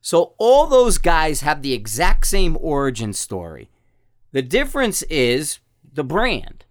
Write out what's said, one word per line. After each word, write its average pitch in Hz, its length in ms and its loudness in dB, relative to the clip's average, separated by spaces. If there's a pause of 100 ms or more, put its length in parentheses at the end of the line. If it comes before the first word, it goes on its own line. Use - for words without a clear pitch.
So - 360 0
all 262 300 4
those 247 320 4
guys 160 440 0
have 147 200 -2
the 135 120 -4
exact 117 520 2
same 190 340 2
origin 135 520 -4
story. 82 580 -12 (640)
The 135 100 -2
difference 240 600 -2
is 139 580 -2 (320)
the 147 100 -6
brand 175 680 -4